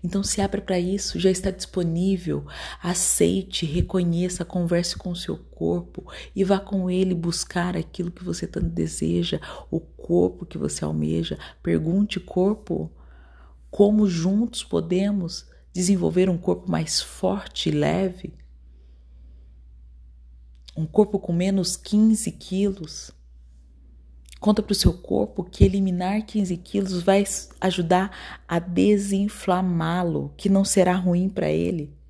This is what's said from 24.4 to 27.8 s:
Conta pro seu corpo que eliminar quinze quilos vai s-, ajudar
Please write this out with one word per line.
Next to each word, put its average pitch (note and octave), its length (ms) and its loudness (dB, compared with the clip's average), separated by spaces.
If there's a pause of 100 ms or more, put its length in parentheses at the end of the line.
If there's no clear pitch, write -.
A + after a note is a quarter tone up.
Conta G#3 160 4
pro G#3 140 0
seu F3+ 180 4
corpo - 500 -2
que - 200 4
eliminar F#3+ 600 2
quinze F#3+ 320 -2
quilos F#3 460 -4
vai G3 220 6
s-, - 260 -6 (100)
ajudar F#3 560 2 (320)